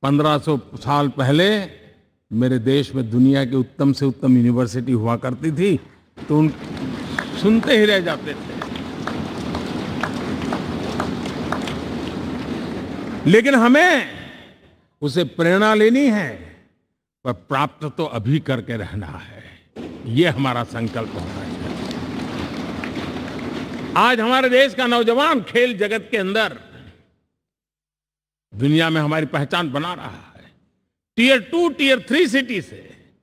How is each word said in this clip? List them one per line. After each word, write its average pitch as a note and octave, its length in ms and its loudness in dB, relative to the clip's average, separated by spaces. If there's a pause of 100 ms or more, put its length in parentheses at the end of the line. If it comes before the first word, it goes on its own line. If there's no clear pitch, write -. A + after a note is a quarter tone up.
"पन्द्रह D3 360 4
सौ C#3+ 220 0 (160)
साल C#3+ 340 0
पहले D#3 500 4 (720)
मेरे B2 260 2
देश C3 360 2
में B2 140 -2
दुनिया C3 360 6
की B2 100 -4
उत्तम C3+ 380 2
से C#3 120 -2
उत्तम B2+ 320 4
यूनिवर्सिटी A#2+ 540 2
हुआ A#2 260 0
करती C3 340 -4
थी", E3+ 260 2 (520)
तो D3 100 4
उन, D#3 100 6 (920)
सुनते A3+ 360 4
ही G#3+ 80 8
रह G#3 140 4
जाते D3+ 340 -4
थे। - 220 -12 (4000)
लेकिन A#3+ 240 6
हमें B3+ 600 4 (840)
उसे D3 220 0
प्रेरणा F#3 500 2
लेनी A#3 360 6
है, A#2+ 460 -2 (680)
पर B2+ 100 -2
प्राप्त C#3+ 640 -4
तो D#3 80 -2
अभी B2+ 340 0
करके A#2 380 -4
रहना G2+ 300 -8
है, - 640 -18 (360)
ये B2+ 220 4
हमारा B2 360 0
संकल्प A2+ 500 -6
होना F2+ 120 -8
चाहिए। - 300 -10 (2500)
आज A3+ 220 4
हमारे B3+ 300 2
देश B3+ 260 4
का B3+ 120 -2
नौजवान A#3+ 540 2
खेल A#3+ 360 0
जगत G#3 340 -2
के A#3 60 -2
अंदर F#3+ 440 -2 (1900)
दुनिया D3+ 340 2
में D#3+ 120 0
हमारी D3+ 240 0
पहचान D3+ 460 -2
बना D#3 220 -4
रहा A#2+ 440 -16
है। - 140 -20 (640)
टियर B3+ 260 6
टू, E4+ 280 0
टियर C4+ 400 2
थ्री D4+ 180 4
सिटी A#3+ 340 0
से - 500 -18 (120)